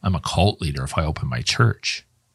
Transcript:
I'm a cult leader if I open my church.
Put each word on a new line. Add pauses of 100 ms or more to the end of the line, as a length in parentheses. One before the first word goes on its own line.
I'm
a
cult
leader
if
I
open
my
church. (280)